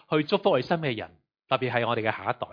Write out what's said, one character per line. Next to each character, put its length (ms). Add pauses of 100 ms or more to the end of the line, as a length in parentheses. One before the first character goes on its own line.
去 140
祝 140
福 140
我 80
哋 60
身 140
邊 120
嘅 60
人， 140 (380)
特 80
別 120
係 160
我 120
哋 40
嘅 100
下 200
一 20
代。 200